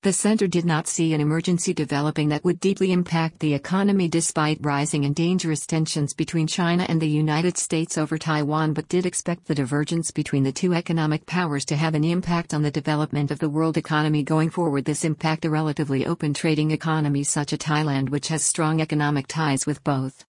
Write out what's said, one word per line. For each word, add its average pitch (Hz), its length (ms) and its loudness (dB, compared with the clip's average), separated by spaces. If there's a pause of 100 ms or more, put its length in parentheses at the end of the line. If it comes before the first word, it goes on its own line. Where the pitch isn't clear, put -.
The 196 100 2
center 208 360 2
did 170 180 0
not 160 220 0
see 160 260 0
an 151 80 2
emergency 165 500 0
developing 151 580 0
that 147 140 0
would 175 160 0
deeply 190 320 2
impact 170 460 0
the 151 160 0
economy 190 540 2
despite 156 580 0
rising 147 400 0
and 143 80 0
dangerous 170 540 0
tensions 156 480 -2
between 160 320 -2
China 175 420 0
and 160 100 2
the 160 80 0
United 156 520 0
States 165 400 -2
over 156 180 -2
Taiwan, 156 560 0
but 156 140 -4
did 180 180 0
expect 175 400 -4
the 160 80 -2
divergence 147 560 0
between 143 320 0
the 135 100 2
two 180 220 0
economic 165 540 0
powers 156 380 -2
to 151 100 -2
have 156 180 0
an 151 100 2
impact 170 520 0
on 151 80 0
the 147 80 0
development 147 580 0
of 147 80 -4
the 160 120 0
world 160 280 0
economy 151 460 0
going 156 260 2
forward. 147 340 0
This 151 220 -2
impact 156 400 -2
a 160 60 2
relatively 151 560 0
open 160 260 -2
trading 156 380 2
economy 147 520 0
such 147 300 -2
as 147 60 -4
Thailand, 147 500 0
which 143 200 -2
has 160 140 -2
strong 160 380 0
economic 147 460 0
ties 147 400 0
with 147 160 -4
both. 131 420 -2 (140)